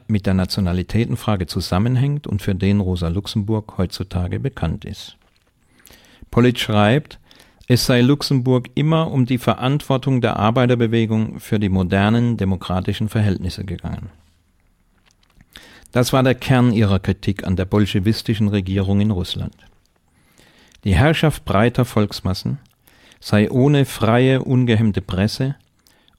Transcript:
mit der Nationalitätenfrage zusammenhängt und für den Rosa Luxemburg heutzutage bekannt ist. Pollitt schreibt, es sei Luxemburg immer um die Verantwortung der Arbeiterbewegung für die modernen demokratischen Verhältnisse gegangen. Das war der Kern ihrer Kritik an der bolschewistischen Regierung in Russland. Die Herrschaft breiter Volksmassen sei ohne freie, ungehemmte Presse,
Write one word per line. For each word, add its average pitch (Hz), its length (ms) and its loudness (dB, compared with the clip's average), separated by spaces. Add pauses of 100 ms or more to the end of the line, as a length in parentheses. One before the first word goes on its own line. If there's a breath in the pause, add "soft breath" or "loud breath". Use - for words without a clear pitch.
mit 104 220 -2
der 95 80 2
Nationalitätenfrage 95 1120 -2
zusammenhängt 123 800 -2
und - 160 -4
für 101 100 -2
den 98 280 2
Rosa 90 260 -2
Luxemburg 104 720 -4
heutzutage 92 600 -4
bekannt - 460 -6
ist. - 320 -14 (1120 soft breath)
Pollitt 120 300 2
schreibt, 107 580 2 (500 soft breath)
es 120 200 2
sei 123 140 4
Luxemburg 127 720 2
immer 160 340 0
um 131 160 2
die 127 140 -2
Verantwortung 131 840 -2
der 117 140 0
Arbeiterbewegung 113 1040 2
für - 180 -4
die 104 120 0
modernen 101 680 2
demokratischen 95 720 -4
Verhältnisse 101 560 -2
gegangen. 82 460 -10 (1800 loud breath)
Das 123 200 2
war 131 100 4
der 127 120 4
Kern 123 360 2
ihrer 101 280 2
Kritik - 460 -4
an 90 120 0
der 92 80 -2
bolschewistischen 104 840 0
Regierung 98 540 0
in 107 100 0
Russland. 90 420 -6 (1300 soft breath)
Die 98 100 2
Herrschaft 151 480 2
breiter 117 400 2
Volksmassen 110 760 -4 (600 soft breath)
sei 104 320 2
ohne 139 320 4
freie, 127 580 2
ungehemmte 113 600 2
Presse, 107 560 -2 (600 soft breath)